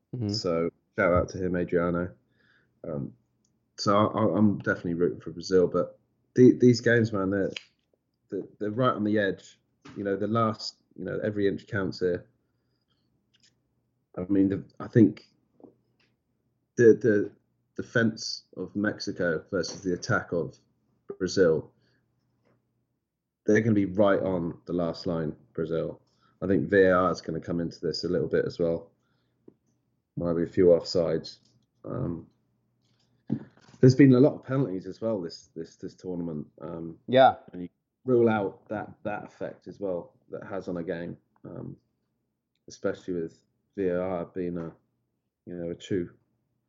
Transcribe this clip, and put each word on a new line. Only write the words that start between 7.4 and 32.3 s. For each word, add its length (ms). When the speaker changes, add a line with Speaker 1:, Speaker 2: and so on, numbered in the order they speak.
Speaker 2:
they're, 120
they're 100
right 240
on 80
the 160
edge. 400
You 80
know, 120
the 100
last, 500
you 80
know, 180
every 240
inch 180
counts 340
here. 260
I 100
mean, 220
the, 120
I 100
think 360
the, 240
the 300
defense 640
of 200
Mexico 720
versus 300
the 140
attack 380
of 220
Brazil, 520
they're 140
gonna 140
be 120
right 340
on 460
the 60
last 340
line, 280
Brazil. 460
I 40
think 220
V 140
A 100
R 180
is 100
gonna 200
come 200
into 200
this 240
a 40
little 200
bit 160
as 140
well. 300
Might 180
be 80
a 40
few 200
offsides. 680
Um, 420